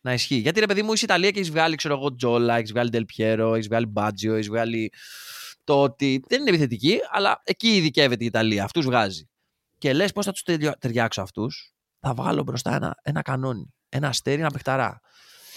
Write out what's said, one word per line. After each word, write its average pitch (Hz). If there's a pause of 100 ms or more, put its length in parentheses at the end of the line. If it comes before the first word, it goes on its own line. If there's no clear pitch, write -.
να 127
ισχύει. 123
Γιατί, 151
ρε 214
παιδί 202
μου, 214
είσαι 220
Ιταλία 190
και 202
έχεις 175
βγάλει, 160
ξέρω 147
εγώ, 135
Τζόλα, 120
έχεις 110
βγάλει 120
Ντελ 113
Πιέρο, 110
έχεις 110
βγάλει 113
Μπάτζιο, 104
έχεις 107
βγάλει 113 (720)
το 143
ότι 135
δεν 254
είναι 269
επιθετική, 147 (120)
αλλά 196
εκεί 208
ειδικεύεται 143
η -
Ιταλία. 110
Αυτούς 151
βγάζει. 104 (540)
Και 135
λες, 180
«Πώς 202
θα 196
τους -
τελειο-, 156
ταιριάξω 117
αυτούς; - (260)
Θα 131
βάλω 127
μπροστά 123
ένα, -
ένα 147
κανόνι, 131 (140)
ένα 139
αστέρι, 139
ένα 160
παιχταρά». 131 (560)